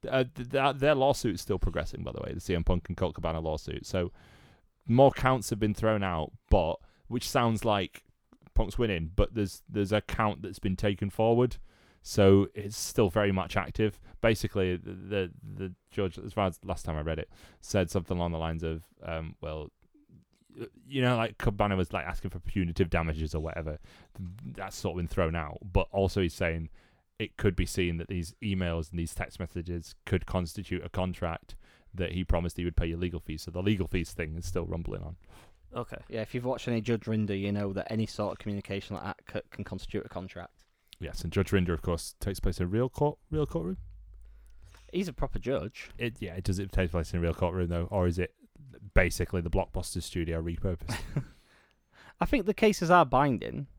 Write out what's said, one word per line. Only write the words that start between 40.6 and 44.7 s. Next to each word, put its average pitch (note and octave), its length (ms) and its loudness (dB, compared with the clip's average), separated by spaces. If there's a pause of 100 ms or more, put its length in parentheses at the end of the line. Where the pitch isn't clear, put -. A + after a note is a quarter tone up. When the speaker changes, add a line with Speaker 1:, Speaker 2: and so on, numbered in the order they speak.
Speaker 1:
Yes, - 240 -8
and E2+ 100 -4
Judge G2 180 2
Rinder, F2+ 240 4
of D#2 80 -4
course, - 380 -4
takes G2 200 -4
place F#2+ 180 0
in F#2 60 0
a F2 40 -2
real A2+ 200 0
court, D3 300 -2 (120)
real D3+ 160 0
courtroom. E3+ 320 -4 (1120)